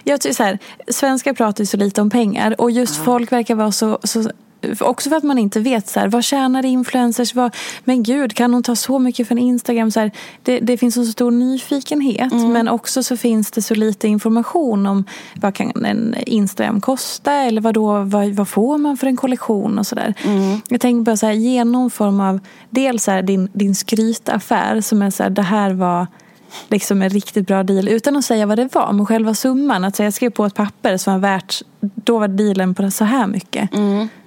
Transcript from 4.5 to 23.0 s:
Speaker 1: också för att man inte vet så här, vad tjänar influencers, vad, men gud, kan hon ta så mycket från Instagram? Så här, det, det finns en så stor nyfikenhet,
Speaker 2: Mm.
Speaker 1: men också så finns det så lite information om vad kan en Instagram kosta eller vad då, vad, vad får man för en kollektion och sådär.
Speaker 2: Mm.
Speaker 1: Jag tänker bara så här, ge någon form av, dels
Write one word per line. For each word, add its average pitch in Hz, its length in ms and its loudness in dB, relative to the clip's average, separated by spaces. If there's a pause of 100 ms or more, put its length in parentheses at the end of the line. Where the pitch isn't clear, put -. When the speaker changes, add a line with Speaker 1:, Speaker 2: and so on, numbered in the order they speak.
Speaker 1:
också - 280 -2
för 311 80 2
att 302 60 0
man 285 160 2
inte 214 220 0
vet 226 280 0
så 202 120 -2
här, 202 80 2
vad 233 160 2
tjänar 262 420 0
influencers, 247 680 0
vad, 247 220 0 (280)
men 254 180 2
gud, 247 320 0
kan 240 200 2
hon 247 80 2
ta 240 140 0
så 262 220 0
mycket 247 300 0
från 240 100 0
Instagram? 240 520 2
Så 226 100 2
här, 214 100 0 (320)
det, 247 180 0
det 233 160 2
finns 240 200 0
en 240 100 2
så 226 60 -4
stor 240 180 0
nyfikenhet, 262 1000 0
Speaker 2:
Mm. 233 200 2
Speaker 1:
men 233 160 2
också 233 340 -2
så 247 140 -2
finns 220 340 0
det 220 120 -2
så 226 120 -2
lite 214 340 0
information 220 760 0
om 196 180 0 (320)
vad 196 180 -2
kan - 300 -4
en 220 300 -2 (120)
Instagram 208 540 0
kosta - 520 -2
eller 247 280 2
vad 220 140 0
då, 208 280 2
vad, 202 320 0
vad 202 140 0
får 262 300 0
man 294 180 0
för 262 100 -2
en 262 100 2
kollektion 220 640 -2
och 208 80 0
sådär. 214 280 -4 (100)
Speaker 2:
Mm. 196 440 0
Speaker 1:
Jag 240 120 0
tänker 240 240 2
bara 220 120 2
så 220 100 0
här, 214 60 2
ge 240 320 2
någon 247 260 2
form 196 300 0
av, 190 200 0 (300)
dels 254 340 0